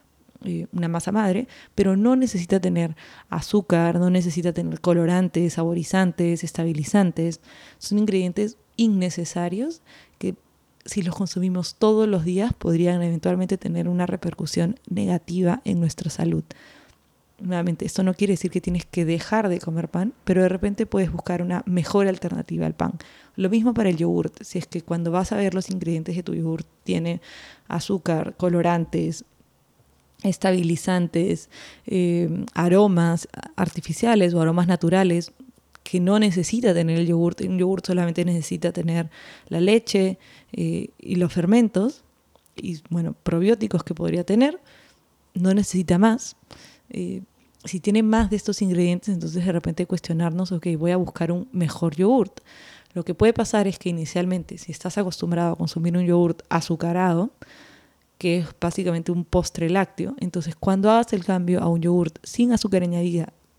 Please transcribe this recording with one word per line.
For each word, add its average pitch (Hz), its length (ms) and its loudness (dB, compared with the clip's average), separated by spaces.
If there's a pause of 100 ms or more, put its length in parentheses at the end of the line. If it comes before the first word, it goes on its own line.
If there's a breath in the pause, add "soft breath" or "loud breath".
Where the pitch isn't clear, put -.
(460 loud breath)
eh, 170 260 -6
una 170 160 -2
masa 170 240 -4
madre, 208 380 0 (260 loud breath)
pero 190 220 2
no 240 180 4
necesita 196 460 0
tener 170 340 0 (320 loud breath)
azúcar, 170 720 2
no 180 100 4
necesita 175 440 0
tener 165 260 -4
colorantes, 175 760 2
saborizantes, 170 880 0
estabilizantes. 165 960 0 (360 loud breath)
Son - 200 -2
ingredientes 202 600 0 (200)
innecesarios 190 1040 -2 (360 loud breath)
que 190 180 -6 (500)
si - 160 -6
los 170 120 -4
consumimos 180 600 -4
todos 214 320 4
los 185 160 0
días 196 300 0
podrían 175 480 0
eventualmente 180 560 -2
tener 170 320 -4
una 180 160 0
repercusión 175 720 -4 (100)
negativa 180 760 -2
en 185 160 0
nuestra 165 280 -2
salud. 165 360 -2 (960 loud breath)
Nuevamente, 175 460 -4
esto - 160 -4
no 185 140 2
quiere 202 180 2
decir 175 160 -2
que 180 120 -4
tienes 180 260 -4
que 170 180 -2
dejar 185 420 0
de 175 120 -2
comer 165 300 -6
pan, 190 340 -4
pero 185 180 2
de 185 80 4
repente 202 380 -2
puedes 190 240 0
buscar 175 320 -4
una 180 240 -2
mejor 185 400 2
alternativa 175 580 -4
al 156 80 -2
pan. - 200 -2 (420 loud breath)
Lo 190 160 0
mismo 226 240 2
para 220 140 2
el 170 80 0
yogurt. 170 440 -2
Si - 160 -10
es 160 80 -6
que - 160 -8
cuando 170 300 -4
vas 180 200 0
a 208 60 -2
ver 196 160 0
los 185 160 -4
ingredientes 165 460 -4
de 175 80 -6
tu 175 100 -6
yogurt 165 320 -4 (180)
tiene 170 380 -4 (460 loud breath)
azúcar, 165 680 -4
colorantes, 170 840 0 (1000)
estabilizantes, 175 1300 0 (340 loud breath)
eh, 175 580 0 (120)
aromas 175 720 4 (280)
artificiales 175 800 2
o 170 80 4
aromas 165 240 4
naturales 175 640 2 (520)
que - 160 -2
no 190 180 4
necesita 214 560 2
tener 165 240 2
el 170 80 2
yogurt. 170 360 2
Un 185 180 -2
yogurt 185 260 0
solamente 175 400 0
necesita 170 480 -2
tener 165 380 -2 (360 loud breath)
la 170 140 -2
leche, 190 560 2 (360 loud breath)
eh, 165 440 -4
y - 200 -4
los 175 140 0
fermentos, 208 720 2 (520)
y, 160 340 -10
bueno, 165 320 -2
probióticos 196 640 0
que - 100 -8
podría 170 300 -2
tener, 262 360 2 (760 soft breath)
no 185 180 2
necesita 185 460 2
más. 220 360 2 (540 loud breath)
Eh, 185 320 -8 (440)
si 180 160 -8
tiene 208 200 2
más 220 280 4
de 208 80 0
estos 196 240 -2
ingredientes, 180 480 2
entonces 170 360 -2
de 190 60 0
repente 170 340 -2
cuestionarnos, 170 680 -2
ok, 170 140 -4 (120)
voy 170 120 0
a 180 60 2
buscar 170 360 -2
un 180 180 -4
mejor 165 460 -2
yogurt. 208 420 2 (540 loud breath)
Lo 175 100 -6
que 180 100 -6
puede 220 200 4
pasar 208 340 0
es 196 100 -4
que - 120 -6
inicialmente, 175 680 -4
si - 140 -16
estás - 260 -8
acostumbrado 170 540 -2
a 170 60 -4
consumir 170 400 -2
un 180 80 2
yogurt 175 420 2
azucarado, 170 840 0 (840 loud breath)
que 170 200 0
es 165 100 -2 (120)
básicamente 170 520 -2
un 170 140 -2
postre 170 440 -2
lácteo, 190 520 -2
entonces 170 340 -6
cuando 196 340 2
hagas 226 220 4
el 190 140 -2
cambio 180 360 2
a 165 60 0
un 170 140 2
yogurt 175 420 2
sin 240 300 2
azúcar 190 300 2
añadida, 175 500 -2 (260)